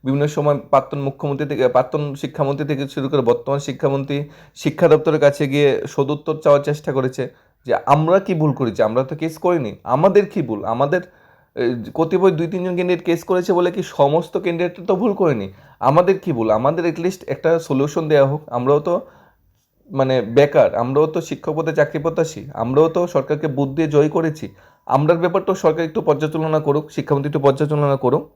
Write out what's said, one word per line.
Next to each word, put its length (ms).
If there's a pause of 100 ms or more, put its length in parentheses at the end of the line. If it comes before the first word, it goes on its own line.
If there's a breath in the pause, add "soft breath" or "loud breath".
বিভিন্ন 220
সময় 320
প্রাক্তন 400
মুখ্যমন্ত্রী 500
থেকে, 200
প্রাক্তন 460
শিক্ষামন্ত্রী 520
থেকে 220
শুরু 200
করে 120
বর্তমান 380
শিক্ষামন্ত্রী, 680 (300 loud breath)
শিক্ষা 340
দপ্তরের 320
কাছে 280
গিয়ে 400
সদুত্তর 560
চাওয়ার 180
চেষ্টা 300
করেছে 360 (380 soft breath)
যে, 80 (120)
"আমরা 320
কি 160
ভুল 180
করেছি? 300
আমরা 220
তো 120
কেস 220
করিনি, 460
আমাদের 420
কি 160
ভুল?" 220
আমাদের, 360 (540 soft breath)
এ, 200 (200)
কতিপয় 360
দুই 160
তিনজন 280
ক্যান্ডিডেট 320
কেস 180
করেছে 280
বলে 180
কি 120
সমস্ত 540
ক্যান্ডিডেট 500
তো 100
ভুল 160
করেনি, 400 (280 soft breath)
আমাদের 380
কি 140
ভুল? 180
আমাদের 340
at 160
least 260
একটা 320
সলিউশন 500
দেওয়া 200
হোক। 180
আমরাও 340
তো 200 (880 soft breath)
মানে 320
বেকার, 520
আমরাও 320
তো 140
শিক্ষক 340
পদে 180
চাকরি 260
প্রত্যাশী, 460 (100)
আমরাও 340
তো 180
সরকারকে 420
বুথ 200
দিয়ে 200
জয় 200
করেছি, 400 (380 soft breath)
আমরার 300
ব্যাপারটাও 380
সরকার 300
একটু 160
পর্যালোচনা 600
করুক, 300
শিক্ষামন্ত্রী 380
একটু 120
পর্যালোচনা 560
করুক 400